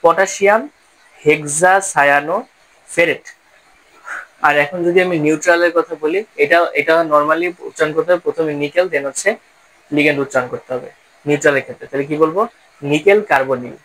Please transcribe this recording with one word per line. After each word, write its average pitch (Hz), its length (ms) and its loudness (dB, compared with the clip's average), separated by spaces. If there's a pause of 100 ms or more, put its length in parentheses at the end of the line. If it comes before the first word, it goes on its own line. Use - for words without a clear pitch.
পটাশিয়াম 196 680 2 (560)
হেক্সাসায়ানোফেরেট। 156 2000 0 (1200)
আর 147 160 2
এখন 147 260 0
যদি 175 180 4
আমি 180 180 0
নিউট্রালের 165 520 2
কথা 165 240 -2
বলি, 156 300 -4 (100)
এটা, 165 380 2
এটা 160 300 2
normally 156 560 0
উচ্চারণ - 340 -4
করতে 160 180 -2
হবে 175 160 2
প্রথমে 151 260 -4
নিকেল, 147 360 -2
then 143 160 -4
হচ্ছে 139 300 -4 (560)
লিগ্যান্ড 147 280 2
উচ্চারণ 135 280 -2
করতে 123 260 -12
হবে 123 160 -10 (360)
নিউট্রালের 147 400 0
ক্ষেত্রে। - 220 -16
তাহলে 139 180 -4
কি 151 100 -6
বলবো, 160 320 0 (340)
নিকেল 151 400 2
কার্বনিল। 131 520 -2 (120)